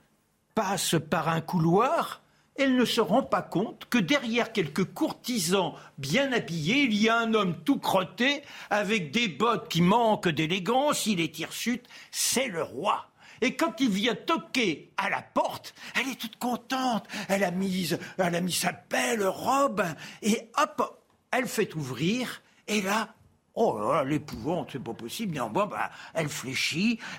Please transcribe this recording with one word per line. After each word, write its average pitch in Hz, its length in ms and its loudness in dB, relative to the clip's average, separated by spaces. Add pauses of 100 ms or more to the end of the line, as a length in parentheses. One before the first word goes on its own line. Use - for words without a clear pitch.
(540)
passe 196 420 0 (140)
par 160 180 0
un 165 120 0
couloir. 190 840 2 (340)
Elle 269 200 4
ne 247 80 6
se 233 160 0
rend 214 220 4
pas 196 200 0
compte - 460 -4
que 240 100 2
derrière 226 540 2
quelques 190 320 0
courtisans 196 920 0 (240)
bien 220 340 0
habillés, 170 500 0
il 233 120 2
y 214 140 4
a 226 100 4
un 226 160 0
homme 196 300 2
tout 277 140 2
crotté, 240 640 0 (280)
avec 202 400 0
des 233 160 2
bottes 208 420 0
qui 165 120 0
manquent 208 480 4
d'élégance, 190 800 0
il 196 140 0
est 160 180 -4
hirsute, - 480 -4 (240)
c'est - 380 0
le 170 140 -4
roi. 160 460 -2 (320)
Et 247 160 0
quand - 240 0
il 269 100 4
vient 208 240 2
toquer - 840 -2
à 196 120 -2
la 131 120 -2
porte, - 520 -4 (240)
elle 247 100 -2
est 240 120 -8
toute - 160 -10
contente. 247 720 -2 (220)
Elle 196 140 2
a 180 80 2
mis, 185 400 0 (280)
elle 175 180 2
a 170 40 2
mis 180 120 0
sa - 200 0 (180)
belle 247 360 2
robe 220 560 2 (380)
et 226 380 0
hop, - 440 0 (300)
elle 240 160 0
fait - 260 -2
ouvrir. 156 680 -2 (260)
Et 208 140 0
là, 202 320 -2 (400)
oh 190 240 2
là 110 160 2
là, 156 100 2
l'épouvante, 143 680 -2
c'est 127 100 -8
pas 113 120 -8
possible. 165 400 -8
Néanmoins, 131 320 0
bah, 107 240 -4 (240)
elle 160 140 -2
fléchit, 156 720 -2 (180)